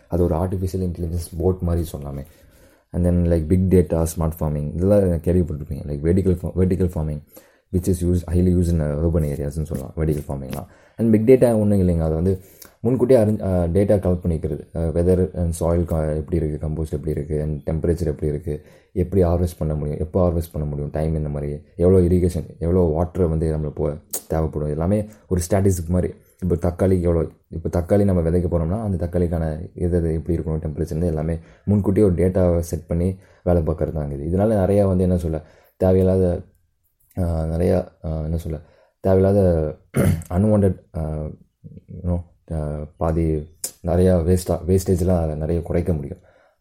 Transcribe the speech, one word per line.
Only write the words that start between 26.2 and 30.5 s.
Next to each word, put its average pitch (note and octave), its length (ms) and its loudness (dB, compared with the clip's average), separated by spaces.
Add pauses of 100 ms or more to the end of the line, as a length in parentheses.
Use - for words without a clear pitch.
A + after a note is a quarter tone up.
இப்போ F2+ 160 0
தக்காளிக்கு F2+ 460 0
எவ்வளோ, E2+ 260 2 (220)
இப்போ E2+ 320 -4
தக்காளி G#2 220 2
நம்ம F#2 180 2
விதைக்க E2+ 260 0
போறோம்னா E2+ 340 -2
அந்த F2 240 -4
தக்காளிக்கான E2 720 -2
இது, F2 220 0
இது E2 160 0
எப்படி E2 240 -2
இருக்கணும், D#2+ 240 -4